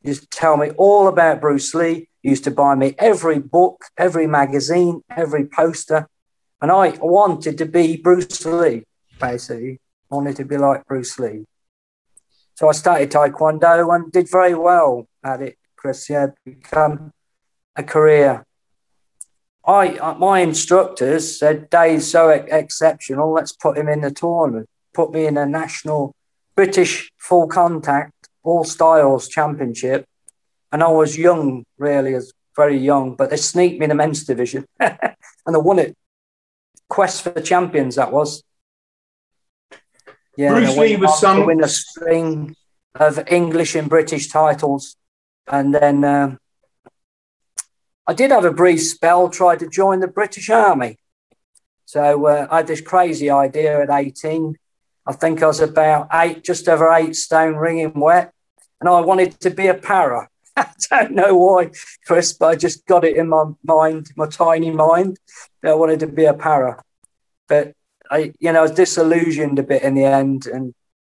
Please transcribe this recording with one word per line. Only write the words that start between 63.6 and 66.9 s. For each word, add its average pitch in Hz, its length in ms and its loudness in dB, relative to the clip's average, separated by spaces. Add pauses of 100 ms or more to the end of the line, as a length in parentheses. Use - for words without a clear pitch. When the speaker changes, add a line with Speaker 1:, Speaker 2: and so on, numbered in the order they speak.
Speaker 1:
mind, 160 520 0
my 156 120 -4
tiny 165 440 0
mind, 165 460 2 (440)
that 156 100 0
I 156 40 2
wanted 160 260 2
to 156 60 -6
be 156 180 0
a 147 80 4
para. 143 480 -2 (640)